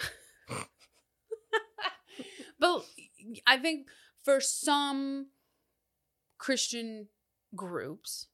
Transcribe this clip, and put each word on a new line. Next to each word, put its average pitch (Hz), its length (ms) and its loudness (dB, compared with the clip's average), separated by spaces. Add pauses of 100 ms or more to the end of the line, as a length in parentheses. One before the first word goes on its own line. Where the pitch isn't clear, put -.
<laughs> - 40 -4 (2500)
But 330 260 4 (600)
I 262 100 10
think 277 300 0 (360)
for 277 160 6
some 277 880 0 (1120)
Christian 226 720 -4 (480)
groups, 170 800 -8